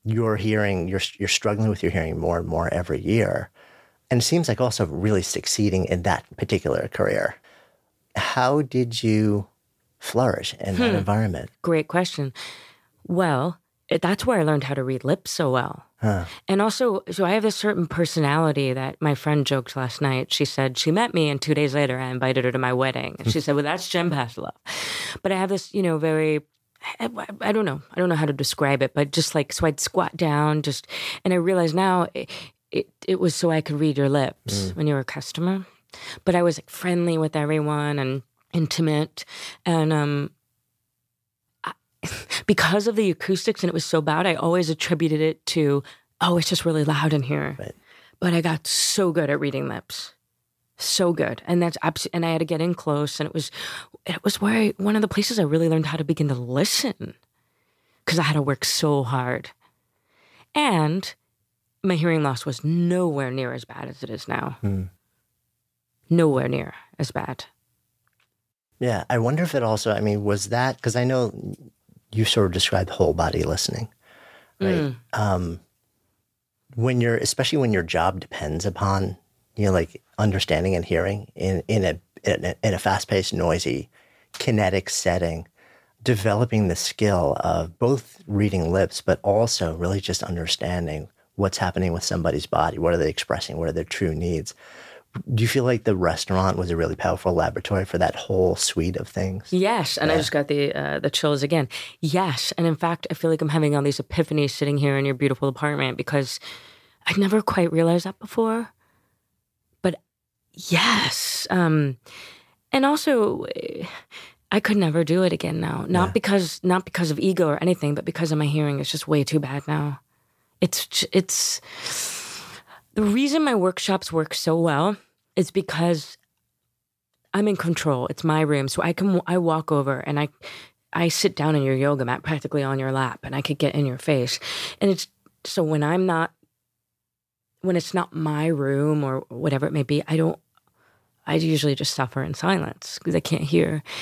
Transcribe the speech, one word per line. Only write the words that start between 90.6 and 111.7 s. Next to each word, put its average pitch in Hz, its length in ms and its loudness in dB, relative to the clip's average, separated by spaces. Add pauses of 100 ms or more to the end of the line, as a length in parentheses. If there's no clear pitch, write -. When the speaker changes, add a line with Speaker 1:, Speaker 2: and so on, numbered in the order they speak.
Speaker 1:
what's 98 220 0
happening 90 340 0
with 90 120 -4
somebody's 85 420 0
body. 78 320 0
What 82 140 2
are 82 60 2
they 78 100 2
expressing? - 480 -4
What 82 120 -2
are 82 40 -2
their 82 120 -2
true 80 300 -2
needs? 82 400 -4 (800)
Do 110 80 4
you 113 60 2
feel 127 160 2
like 120 200 2
the 104 120 4
restaurant 92 600 2
was 90 140 -2
a 82 60 0
really 82 200 0
powerful 90 380 0
laboratory 92 500 0
for - 140 -4
that - 180 2
whole 92 400 2
suite 87 400 -2
of - 120 -6
things? 95 440 -6
Speaker 2:
Yes, 185 460 0
and 151 120 2
I 156 40 4
Speaker 1:
Yeah. 160 60 4
Speaker 2:
just 151 120 -4
got 143 160 0
the, 143 260 0
uh, 143 260 -2
the 143 100 0
chills 147 320 0
again. 147 260 0 (320)
Yes, 165 560 0
and 170 100 2
in 160 100 2
fact, 170 340 -2
I 165 40 -2
feel 165 160 0
like 160 120 2
I'm 156 80 0
having 151 260 2
all 143 60 2
these 143 180 0
epiphanies 151 500 0
sitting 143 280 0
here 139 180 2
in 139 80 0
your 139 100 0
beautiful 135 340 0
apartment 139 500 -2
because 135 420 -2 (640)
I'd - 120 -2
never 202 240 2
quite 170 300 2
realized 165 340 4
that 190 120 -12
before. 226 520 -2 (1120)
But 180 140 0 (580)
yes, - 960 0
um, 156 480 2 (760)